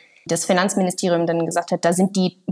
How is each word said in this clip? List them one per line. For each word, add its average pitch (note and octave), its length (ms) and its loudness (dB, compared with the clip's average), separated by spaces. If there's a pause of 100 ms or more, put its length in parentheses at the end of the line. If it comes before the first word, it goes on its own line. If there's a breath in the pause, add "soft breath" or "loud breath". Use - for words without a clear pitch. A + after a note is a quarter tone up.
(260 soft breath)
das E3 200 -2
Finanzministerium F3+ 800 0
dann E3 180 0
gesagt E3+ 280 -4
hat, E3+ 100 -4
da E3+ 80 2
sind F#3 240 0
die F#3 260 -2 (100)